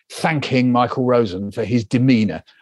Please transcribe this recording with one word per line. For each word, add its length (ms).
thanking 600
Michael 320
Rosen 480
for 140
his 180
demeanour, 580